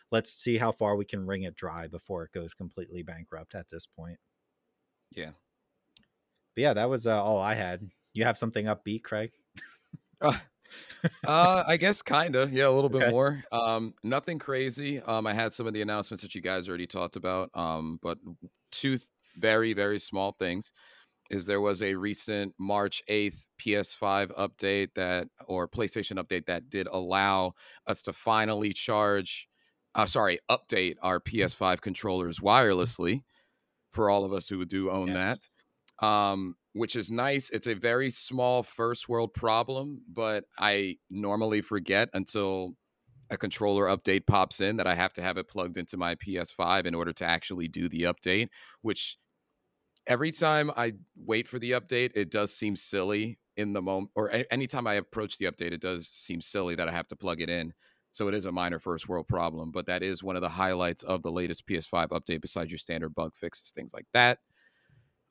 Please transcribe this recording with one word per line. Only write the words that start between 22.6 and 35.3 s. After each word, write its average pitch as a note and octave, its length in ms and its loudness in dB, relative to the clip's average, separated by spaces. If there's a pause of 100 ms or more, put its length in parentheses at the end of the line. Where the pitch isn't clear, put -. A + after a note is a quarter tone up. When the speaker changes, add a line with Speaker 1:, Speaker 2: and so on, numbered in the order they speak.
Speaker 2:
eighth G#2 400 0 (100)
P G#2 180 0
S G2+ 180 0
five G2 420 2
update G2 600 -2
that, F2+ 340 -2 (180)
or F2+ 200 -2
PlayStation G2+ 560 -4
update F2 220 -4
that G2+ 240 -4
did F#2+ 220 -4
allow F#2+ 640 2 (340)
us - 160 -2
to G2 100 -6
finally G#2+ 600 2
charge, G#2 720 0 (480)
uh, G#2+ 100 4
sorry, G2 320 2 (120)
update F#2+ 520 2
our F2+ 180 2
P A2 220 -2
S F#2 140 2
five F#2 260 2
controllers F#2 580 -2
wirelessly G2+ 840 4 (680)
for G#2+ 200 4
all G2+ 140 6
of F#2+ 80 -4
us F#2 160 -4
who F#2 160 -4
do F#2+ 260 -2
own F#2 180 0
Speaker 1:
Yes. F#2+ 400 -2 (500)